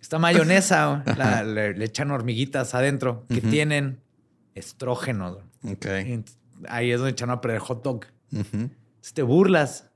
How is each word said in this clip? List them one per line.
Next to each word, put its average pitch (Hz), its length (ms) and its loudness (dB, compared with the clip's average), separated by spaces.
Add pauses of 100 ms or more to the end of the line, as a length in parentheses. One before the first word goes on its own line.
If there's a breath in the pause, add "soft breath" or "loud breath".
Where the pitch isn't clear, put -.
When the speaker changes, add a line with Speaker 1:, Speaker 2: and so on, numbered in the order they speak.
Speaker 1:
esta - 180 -4
mayonesa, 165 840 4
la, 120 80 -2
Speaker 2:
Ajá. 113 300 2
Speaker 1:
le, 107 340 -2
le 104 80 -4
echan 139 260 -4
hormiguitas 127 640 -2
adentro 131 540 0
que 120 100 0
Speaker 2:
Ujú. 113 100 0
Speaker 1:
tienen 147 520 0 (540)
estrógeno. 107 800 -6 (260)
Speaker 2:
Ok. 101 220 -8
Speaker 1:
Y 98 280 -4
ent-, 113 160 -8 (380)
ahí 120 240 -2
es 120 60 2
donde 131 140 -2
echaron 123 240 -4
a 120 60 -8
perder 113 180 -2
hot 117 240 -8
dog. 123 220 -4 (280)
Speaker 2:
Ujú. 104 80 -4 (100)
Speaker 1:
Entonces, - 600 -10
te - 80 -2
burlas 160 640 4 (100)